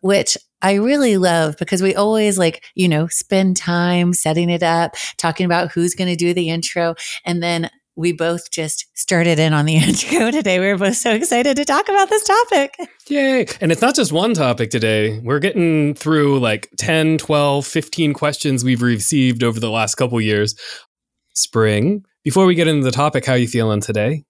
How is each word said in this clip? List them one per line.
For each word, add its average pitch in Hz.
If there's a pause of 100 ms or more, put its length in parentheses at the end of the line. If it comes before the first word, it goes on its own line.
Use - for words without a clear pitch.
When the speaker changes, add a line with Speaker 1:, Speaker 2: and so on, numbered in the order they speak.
Speaker 1:
which 196 (240)
I 196
really 240
love 165
because 180
we 190
always, 208
like, 165 (100)
you 185
know, 160
spend 190
time 175
setting 170
it 170
up, 170 (220)
talking 170
about 175
who's 175
gonna 180
do 175
the 175
intro, 165 (320)
and 175
then 170 (240)
we 170
both 165
just -
started 170
in 156
on 147
the 160
<laughs> -
intro -
today. 202
We 190
were 202
both 196
so -
excited 247
to 294
talk 311
about 392
this 415
topic. 392 (340)
Speaker 2:
Yay. 269 (140)
And 165
it's 165
not 240
just 190
one 190
topic 123
today. 110
We're 123
getting 160
through, 147
like, 110
ten, 160
twelve, 143
fifteen 156
questions 135
we've 127
received 123
over 113
the 113
last 110
couple 120
years. 107 (800)
Spring, 113 (220)
before 185
we 185
get 165
into 151
the 131
topic, 143
how 135
you 123
feeling 110
today? 120